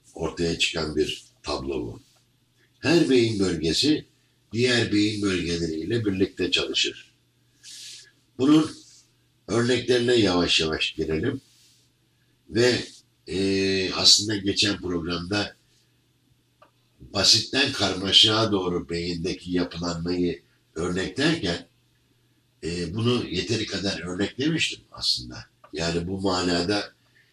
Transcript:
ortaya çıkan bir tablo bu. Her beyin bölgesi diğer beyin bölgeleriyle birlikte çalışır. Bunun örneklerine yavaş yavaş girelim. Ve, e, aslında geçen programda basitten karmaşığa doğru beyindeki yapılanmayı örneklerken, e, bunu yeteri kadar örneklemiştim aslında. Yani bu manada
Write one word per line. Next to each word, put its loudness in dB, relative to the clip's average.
ortaya -2
çıkan -2
bir -2
tablo -6
bu. -10
Her 4
beyin 4
bölgesi 0
diğer 2
beyin 2
bölgeleriyle -2
birlikte 0
çalışır. -2
Bunun 4
örneklerine 2
yavaş 4
yavaş -2
girelim. -2
Ve, 2
e, 0
aslında 4
geçen 0
programda -4
basitten 0
karmaşığa 4
doğru -2
beyindeki -4
yapılanmayı -2
örneklerken, -2
e, -6
bunu 0
yeteri -2
kadar -4
örneklemiştim -2
aslında. -6
Yani -2
bu -6
manada 0